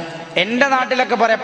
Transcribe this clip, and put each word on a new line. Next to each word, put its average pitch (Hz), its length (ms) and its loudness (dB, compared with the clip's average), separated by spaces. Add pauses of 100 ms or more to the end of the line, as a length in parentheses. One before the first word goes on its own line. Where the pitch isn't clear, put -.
(360)
എൻ്റെ 240 320 2
നാട്ടിലൊക്കെ 254 460 0
പറയാം, 220 300 2